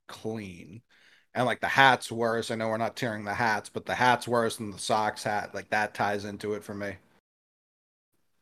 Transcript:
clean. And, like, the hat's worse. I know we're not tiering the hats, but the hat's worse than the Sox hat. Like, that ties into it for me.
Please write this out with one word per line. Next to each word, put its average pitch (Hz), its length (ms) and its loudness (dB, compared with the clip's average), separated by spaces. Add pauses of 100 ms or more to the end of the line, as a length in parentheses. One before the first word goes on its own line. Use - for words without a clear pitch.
clean. 101 760 -10 (500)
And, 123 140 2
like, 110 140 -2
the 98 60 -2
hat's 135 440 6
worse. 113 400 0
I 117 40 -2
know 113 120 -2
we're 110 100 0
not 110 180 -2
tiering 110 300 -4
the 101 80 -2
hats, 107 360 0
but - 180 -10
the 92 80 0
hat's 123 320 4
worse 117 300 2
than 107 120 -6
the 95 80 -12
Sox 107 460 0
hat. 104 320 -4
Like, 98 160 -10
that 107 240 0
ties 104 300 0
into 104 280 -6
it 101 100 -8
for 107 120 -10
me. 101 180 -6 (1500)